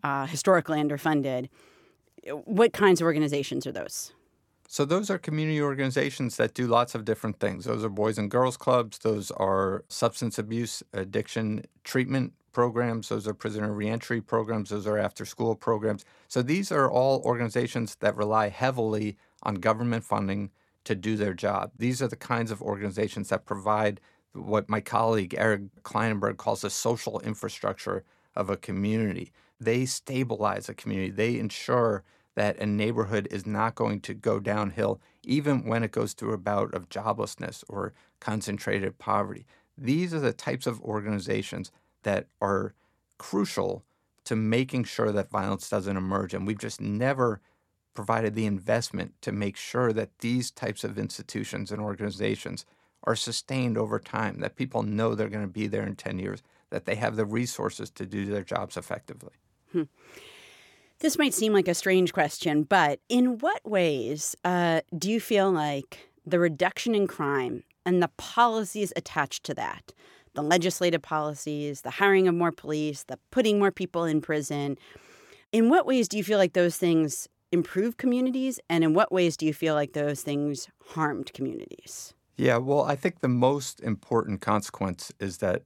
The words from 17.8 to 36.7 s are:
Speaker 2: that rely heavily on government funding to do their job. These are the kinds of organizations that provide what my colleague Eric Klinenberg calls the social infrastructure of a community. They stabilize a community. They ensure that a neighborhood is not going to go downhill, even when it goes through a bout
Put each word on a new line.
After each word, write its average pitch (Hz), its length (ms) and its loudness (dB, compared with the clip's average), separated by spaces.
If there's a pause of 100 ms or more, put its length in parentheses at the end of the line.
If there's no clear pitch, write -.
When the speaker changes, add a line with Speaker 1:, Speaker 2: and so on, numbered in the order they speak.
Speaker 2:
that 107 140 4
rely 107 340 2
heavily 107 680 0 (240)
on 104 140 -2
government 110 480 2
funding 101 480 -2 (320)
to 113 100 -2
do 104 220 -2
their 104 180 0
job. 98 420 -2
These 127 280 0
are 123 40 0
the 110 80 -4
kinds 117 360 -2
of 101 100 -6
organizations 101 680 -4
that 95 160 -2
provide 104 540 0 (340)
what 101 360 -2
my 104 120 0
colleague 110 540 2
Eric 107 260 2 (200)
Klinenberg 104 560 -2
calls 104 240 -2
the 104 80 -2
social 113 520 -2
infrastructure 101 840 -6 (320)
of 101 160 -2
a 98 60 -2
community. 98 760 -2 (280)
They 123 280 0
stabilize 107 840 -4
a 104 60 -10
community. 95 340 -4
They 110 300 0
ensure 113 640 0 (320)
that 104 240 0
a 104 60 -2
neighborhood 104 680 0
is 98 140 -6
not 110 300 -2
going 107 240 -2
to 104 140 -10
go 107 260 0
downhill, 104 600 -2 (220)
even 143 420 0
when 113 180 0
it 110 80 -4
goes 113 220 -2
through 110 180 -6
a 107 60 -2
bout 101 360 -2